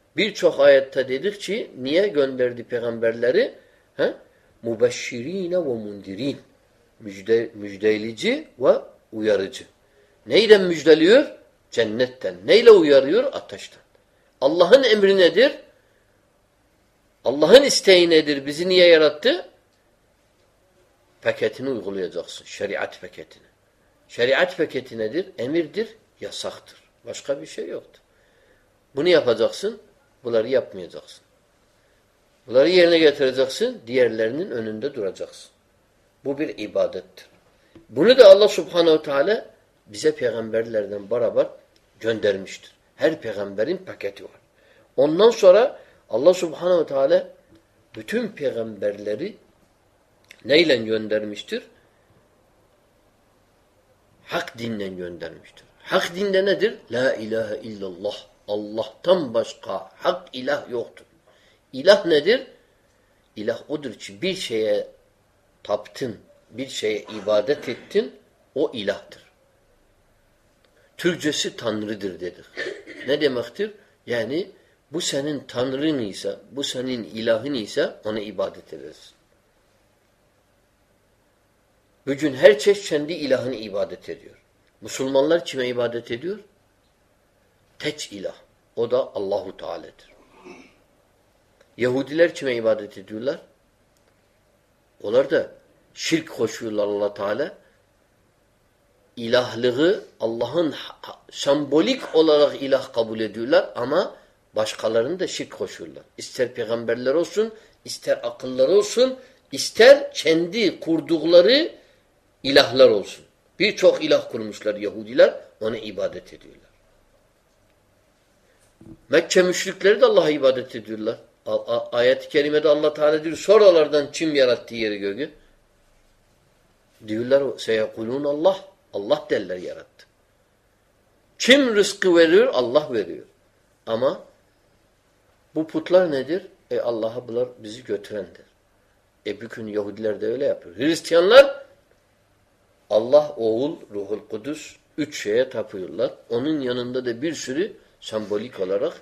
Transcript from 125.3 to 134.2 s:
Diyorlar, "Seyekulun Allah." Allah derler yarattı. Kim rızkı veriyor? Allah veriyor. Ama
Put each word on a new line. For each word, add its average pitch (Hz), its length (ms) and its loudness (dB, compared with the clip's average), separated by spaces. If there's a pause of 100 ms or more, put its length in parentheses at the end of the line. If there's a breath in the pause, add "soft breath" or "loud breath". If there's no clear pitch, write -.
Diyorlar, 123 500 0
"Seyekulun 113 640 -4
Allah." 160 460 -2 (200)
Allah 113 380 -4
derler 95 260 -4
yarattı. - 500 -16 (1300)
Kim 247 380 4
rızkı 190 400 2
veriyor? 180 380 6
Allah 123 380 0
veriyor. 85 340 -6 (600)
Ama 127 380 -4 (1300)